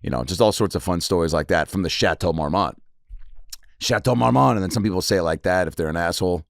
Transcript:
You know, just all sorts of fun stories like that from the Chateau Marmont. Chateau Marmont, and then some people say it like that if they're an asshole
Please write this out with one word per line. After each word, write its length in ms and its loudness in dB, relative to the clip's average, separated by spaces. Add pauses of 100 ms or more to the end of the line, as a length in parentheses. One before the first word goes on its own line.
You 80 -8
know, 140 -2
just 160 -6
all 120 6
sorts 220 0
of 80 -4
fun 180 -2
stories 320 0
like 160 0
that 200 2
from 140 -4
the 80 -2
Chateau 420 0
Marmont. 480 -2 (1000)
Chateau 340 0
Marmont, 420 4
and 60 0
then 80 0
some 120 -2
people 180 0
say 160 0
it 60 2
like 200 0
that 240 2
if 80 -6
they're 140 -4
an 80 -4
asshole 540 -2